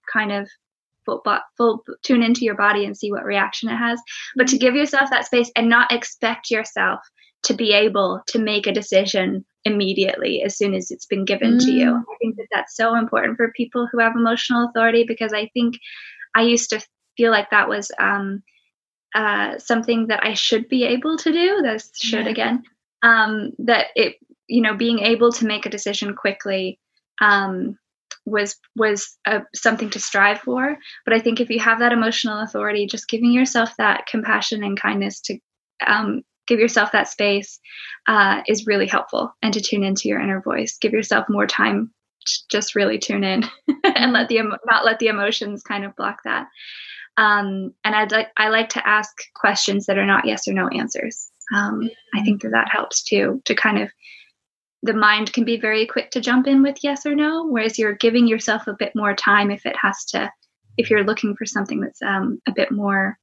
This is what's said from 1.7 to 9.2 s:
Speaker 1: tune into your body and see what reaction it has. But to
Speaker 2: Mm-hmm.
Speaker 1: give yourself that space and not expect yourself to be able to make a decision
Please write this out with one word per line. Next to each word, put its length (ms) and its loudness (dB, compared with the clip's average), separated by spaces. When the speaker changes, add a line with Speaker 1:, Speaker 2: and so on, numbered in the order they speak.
Speaker 1:
tune 200 2
into 220 2
your 100 -2
body 300 2
and 120 -8
see 140 -6
what 140 -6
reaction 440 -2
it 60 -2
has. 240 -2
But 120 4
to 80 2
Speaker 2:
Mm-hmm. 60 0
Speaker 1:
give 140 4
yourself 340 2
that 160 0
space 300 0
and 140 2
not 220 6
expect 580 -4
yourself 520 -2
to 100 0
be 200 2
able 540 2
to 120 -2
make 260 0
a 60 0
decision 760 0